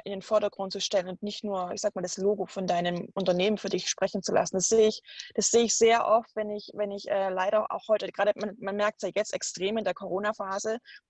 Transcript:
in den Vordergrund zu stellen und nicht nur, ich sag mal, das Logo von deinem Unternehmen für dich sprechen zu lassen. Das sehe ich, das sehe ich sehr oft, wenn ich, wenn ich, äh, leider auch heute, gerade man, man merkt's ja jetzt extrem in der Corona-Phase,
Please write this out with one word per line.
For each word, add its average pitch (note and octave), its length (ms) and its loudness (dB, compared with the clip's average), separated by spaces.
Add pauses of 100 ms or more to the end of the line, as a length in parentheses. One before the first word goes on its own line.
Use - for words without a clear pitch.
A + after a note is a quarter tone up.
in G3 80 -8
den F#3+ 100 -8
Vordergrund G3+ 500 0
zu G3+ 80 -6
stellen F#3 280 0
und F#3 140 -10
nicht G3+ 220 -6
nur, F#3 280 -4
ich G3+ 80 -6
sag G#3 140 -2
mal, F#3 80 -4
das F3 160 -6
Logo G3 280 2
von F#3+ 200 -4
deinem F3 480 0
Unternehmen F#3+ 440 2
für G3 120 -6
dich - 180 -2
sprechen - 340 -2
zu G3+ 100 -4
lassen. F#3 240 2
Das F#3 120 0
sehe A3 200 6
ich, - 120 -2 (340)
das - 160 0
sehe A#3 140 6
ich A3 120 2
sehr A3+ 320 6
oft, A3+ 260 2
wenn G#3+ 160 -4
ich, G#3 240 -10
wenn G#3 160 -4
ich, G3+ 180 -10
äh, G3 220 0
leider G3 420 0
auch - 160 -6
heute, G3 240 2
gerade G#3 240 2
man, G#3 240 -6
man G3 160 -4
merkt's G#3 280 0
ja F#3 100 -4
jetzt G#3 200 0
extrem G3 440 -4
in G#3+ 60 -2
der F3+ 100 0
Corona-Phase, G3+ 840 -4 (320)